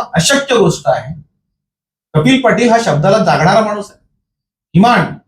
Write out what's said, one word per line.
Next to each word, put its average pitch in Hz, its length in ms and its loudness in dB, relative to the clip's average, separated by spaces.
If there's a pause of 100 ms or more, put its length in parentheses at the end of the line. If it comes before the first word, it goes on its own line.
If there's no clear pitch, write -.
(140)
अशक्य 262 440 0
गोष्ट 180 300 0
आहे. - 260 -4 (1000)
कपिल 254 280 2
पाटील 226 280 0
हा 226 160 4
शब्दाला 175 320 0
जागणारा 175 440 2
माणूस 208 300 -6
आहे. - 80 -20 (760)
किमान 196 400 2 (140)